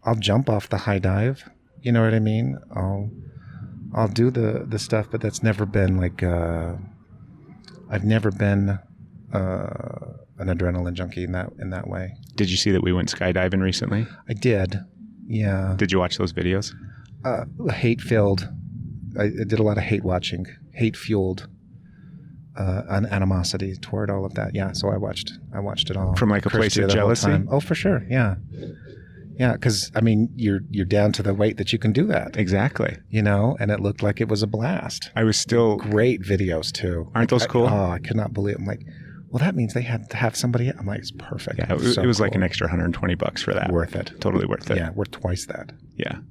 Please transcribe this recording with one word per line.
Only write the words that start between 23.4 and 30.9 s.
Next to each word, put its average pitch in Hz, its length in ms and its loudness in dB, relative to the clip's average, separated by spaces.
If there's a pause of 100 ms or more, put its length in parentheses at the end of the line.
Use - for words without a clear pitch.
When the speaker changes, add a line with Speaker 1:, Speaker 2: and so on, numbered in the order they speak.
Speaker 1:
toward 101 340 -4
all 98 160 -2
of 95 100 -8
that. 101 200 -4
Yeah, 95 180 -2
so 98 160 -2
I 104 80 0
watched, 101 360 -6 (200)
I 101 60 -6
watched 101 300 -4
it 95 80 -4
all. 92 180 0
Speaker 2:
From, 104 140 4
like, 101 160 4
a 104 40 2
Speaker 1:
Cursed 110 100 2
Speaker 2:
place 107 180 2
Speaker 1:
you 104 60 4
Speaker 2:
of 98 60 4
Speaker 1:
the 98 60 6
whole 104 120 4
Speaker 2:
jealousy? 113 200 4
Speaker 1:
time. 104 240 4
Oh, 139 80 4
for 160 160 -2
sure. 156 340 0
Yeah, 113 260 2 (1000)
yeah. 123 200 4
'Cause, 107 380 0
I 110 60 2
mean, 113 340 4
you're, 101 340 2
you're 98 160 0
down 104 280 4